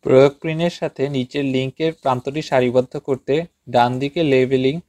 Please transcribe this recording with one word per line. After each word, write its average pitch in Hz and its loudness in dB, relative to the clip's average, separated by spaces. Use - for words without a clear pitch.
প্রয়োগ 139 6
পিনের 165 -4
সাথে 151 -6
নিচের 131 -4
লিঙ্কের 131 -4
প্রান্তটি 135 -4
সারিবদ্ধ 127 0
করতে 131 -4
ডান 120 4
দিকে 143 -4
লেভেলিং 131 2